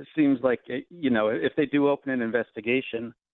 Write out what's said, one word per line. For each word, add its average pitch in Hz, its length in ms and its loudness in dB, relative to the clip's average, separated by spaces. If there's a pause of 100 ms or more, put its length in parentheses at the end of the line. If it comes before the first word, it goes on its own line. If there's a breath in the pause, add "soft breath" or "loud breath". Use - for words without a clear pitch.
(160)
seems 139 260 4
like, 123 280 0
uh, 123 60 -6 (140)
you 170 200 -4
know, 107 200 2
if 127 280 -2
they 151 80 2
do 143 240 2
open 139 220 -2
an 127 100 -2
investigation, 117 920 -4 (200)